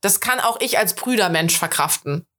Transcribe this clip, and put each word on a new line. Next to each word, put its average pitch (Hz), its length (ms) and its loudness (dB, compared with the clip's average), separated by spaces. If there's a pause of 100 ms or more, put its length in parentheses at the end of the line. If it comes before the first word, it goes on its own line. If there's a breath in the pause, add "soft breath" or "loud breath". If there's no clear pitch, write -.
das - 200 0
kann 254 180 0
auch - 220 0
ich - 180 0
als 269 160 0
prüder 214 340 0
Mensch 165 300 2
verkraften. 147 680 -2 (140)